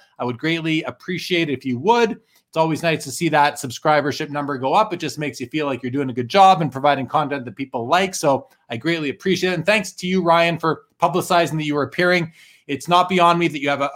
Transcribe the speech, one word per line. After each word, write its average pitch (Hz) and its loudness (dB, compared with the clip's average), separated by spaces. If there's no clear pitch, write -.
I 127 -6
would 123 -4
greatly 160 -2
appreciate 170 -4
it 139 -4
if - -6
you 123 -4
would. 226 2
It's - -16
always 160 0
nice 160 0
to 139 -10
see 165 -2
that 147 4
subscribership 147 0
number 143 -6
go 135 -2
up. 208 2
It - -8
just 147 -6
makes 147 -6
you 175 -8
feel 151 -4
like 135 -4
you're 123 -6
doing 135 -2
a 120 -6
good 120 -4
job 190 6
and 143 -2
providing 135 0
content 143 -2
that 117 -14
people 131 -6
like. 185 0
So 139 0
I 120 -6
greatly 156 -2
appreciate 185 -2
it. 180 -2
And 160 -4
thanks 208 0
to - -10
you, 185 0
Ryan, 170 2
for 160 -2
publicizing 170 2
that 151 -2
you 147 -2
were 143 0
appearing. 175 0
It's 139 -6
not 175 4
beyond 170 4
me 170 2
that 143 -8
you 139 -4
have 143 0
a, 143 -2